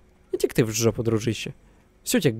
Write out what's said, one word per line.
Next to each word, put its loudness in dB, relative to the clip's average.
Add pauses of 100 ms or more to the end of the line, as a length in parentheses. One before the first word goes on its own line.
(320)
«Иди-ка 0
ты 4
в -2
жопу, 0
дружище. -2 (500)
Всё 0
у 4
тебя 4